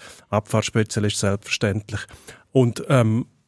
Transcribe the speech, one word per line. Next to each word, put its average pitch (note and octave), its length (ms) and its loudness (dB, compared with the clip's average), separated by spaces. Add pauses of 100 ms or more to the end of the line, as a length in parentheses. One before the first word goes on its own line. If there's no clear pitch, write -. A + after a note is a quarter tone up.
(300)
Abfahrtsspezialist G#2+ 880 0
selbstverständlich. G2+ 840 -2 (500)
Und, A#2+ 380 2
ähm, A#2 380 2 (220)